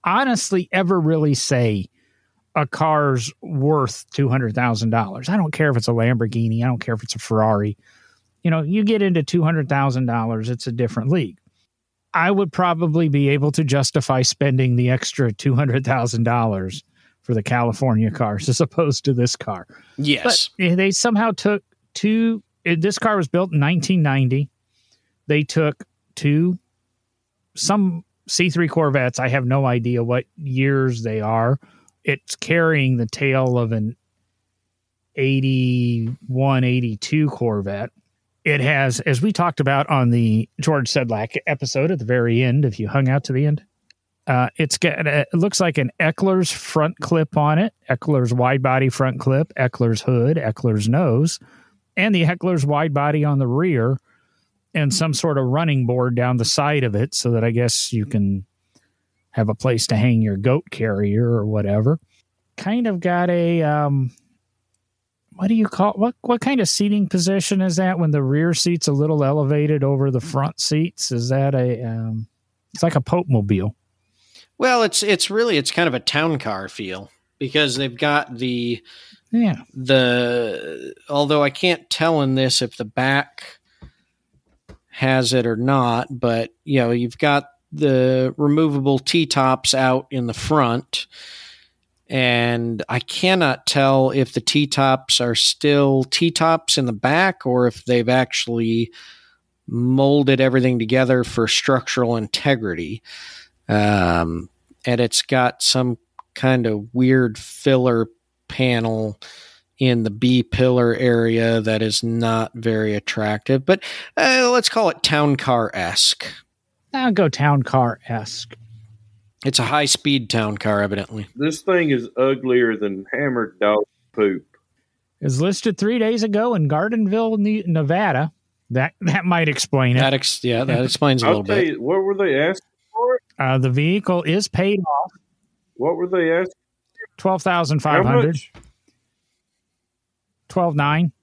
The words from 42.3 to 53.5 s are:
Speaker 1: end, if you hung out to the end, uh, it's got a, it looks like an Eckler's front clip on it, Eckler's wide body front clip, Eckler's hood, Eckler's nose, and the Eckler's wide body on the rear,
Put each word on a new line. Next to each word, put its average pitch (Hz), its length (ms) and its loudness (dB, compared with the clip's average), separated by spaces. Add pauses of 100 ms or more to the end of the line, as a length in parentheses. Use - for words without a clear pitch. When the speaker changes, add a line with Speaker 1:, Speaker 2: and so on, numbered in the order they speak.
Speaker 1:
end, 131 220 2
if 113 160 -2
you 107 80 -4
hung 131 200 0
out 135 160 0
to - 80 -6
the 135 140 0
end, 151 180 -2 (600)
uh, 127 300 2
it's 156 220 -2
got 156 280 -2
a, 147 140 2
it - 140 -4
looks 180 260 0
like 170 180 0
an 127 220 -2
Eckler's 185 500 0
front - 500 -2
clip 160 360 0
on 151 240 2
it, 220 120 -2 (160)
Eckler's 123 460 0
wide 127 260 2
body 131 280 2
front 127 320 -2
clip, 135 360 0
Eckler's 120 460 0
hood, 127 360 2
Eckler's 110 500 0
nose, 143 500 2 (580)
and 208 160 2
the 170 120 4
Eckler's 175 420 0
wide 147 260 0
body 147 320 0
on 147 140 2
the 135 80 0
rear, 135 500 0 (800)